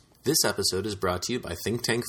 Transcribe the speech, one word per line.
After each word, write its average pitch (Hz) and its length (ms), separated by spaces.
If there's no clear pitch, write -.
This 156 200
episode 98 420
is 104 100
brought 90 280
to - 80
you - 80
by 87 240
Think 117 200
Tank 120 260